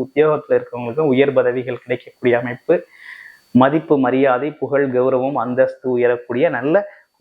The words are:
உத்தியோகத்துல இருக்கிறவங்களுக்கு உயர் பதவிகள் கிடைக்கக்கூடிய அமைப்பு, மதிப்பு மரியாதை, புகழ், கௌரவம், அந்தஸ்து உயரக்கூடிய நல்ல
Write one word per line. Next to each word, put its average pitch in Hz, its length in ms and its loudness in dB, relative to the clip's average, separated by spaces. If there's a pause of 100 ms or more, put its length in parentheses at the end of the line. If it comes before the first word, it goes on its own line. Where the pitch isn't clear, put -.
உத்தியோகத்துல 147 540 0
இருக்கிறவங்களுக்கு 123 560 -4
உயர் 135 240 2
பதவிகள் 123 460 -2
கிடைக்கக்கூடிய 123 580 -2
அமைப்பு, 127 340 -2 (840)
மதிப்பு 151 360 2
மரியாதை, 131 540 2
புகழ், 139 420 -2
கௌரவம், 131 480 0
அந்தஸ்து 127 480 -2
உயரக்கூடிய 123 600 0
நல்ல 151 340 -2 (360)